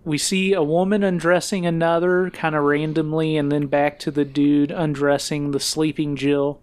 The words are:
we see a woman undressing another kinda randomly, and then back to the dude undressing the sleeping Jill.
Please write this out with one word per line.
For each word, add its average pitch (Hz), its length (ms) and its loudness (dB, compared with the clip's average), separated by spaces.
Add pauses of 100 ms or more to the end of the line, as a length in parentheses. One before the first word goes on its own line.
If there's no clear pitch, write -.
we 151 140 -2
see 190 340 0
a 180 100 2
woman 185 400 2
undressing 180 640 0
another 170 640 0
kinda 156 300 -2
randomly, 156 760 0
and 143 160 0
then 147 140 0
back 143 340 0
to 165 100 -4
the 143 140 0
dude 143 460 2
undressing 143 800 -2
the 139 100 -2
sleeping 151 560 -2
Jill. 143 460 0